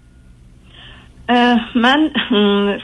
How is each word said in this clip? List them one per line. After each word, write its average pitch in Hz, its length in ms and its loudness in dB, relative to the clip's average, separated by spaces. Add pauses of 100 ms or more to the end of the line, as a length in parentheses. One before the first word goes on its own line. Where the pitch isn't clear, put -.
(1300)
اه، 240 500 0
من، 277 320 2 (200)
ام، 202 540 0